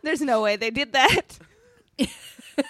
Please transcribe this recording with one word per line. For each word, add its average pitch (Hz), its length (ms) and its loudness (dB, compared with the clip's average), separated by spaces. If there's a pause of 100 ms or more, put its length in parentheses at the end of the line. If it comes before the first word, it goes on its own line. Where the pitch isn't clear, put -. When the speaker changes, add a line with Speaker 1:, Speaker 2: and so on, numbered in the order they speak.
Speaker 1:
"There's 302 160 -2
no 247 200 0
way 214 140 0
they 220 160 -4
did 262 220 -4
that." 269 460 2 (600)
Speaker 2:
<laughs> 277 100 0 (600)